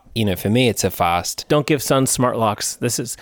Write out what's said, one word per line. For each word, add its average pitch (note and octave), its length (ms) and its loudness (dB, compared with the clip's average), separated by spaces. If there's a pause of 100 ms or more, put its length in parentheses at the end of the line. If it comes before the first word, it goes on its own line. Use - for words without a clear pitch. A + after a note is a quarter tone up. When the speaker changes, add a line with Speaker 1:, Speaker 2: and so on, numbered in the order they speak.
(160)
Speaker 1:
you A2 100 2
know, F#2+ 100 2
for - 140 -4
me, B2 180 4
it's G#2 160 0
a G2 60 2
fast. F2 580 -2
Speaker 2:
Don't D3 200 2
give D3 160 0
Son C3+ 240 2
smart B2 320 0
locks. G#2+ 380 -2
This B2 200 -2
is, B2 240 -8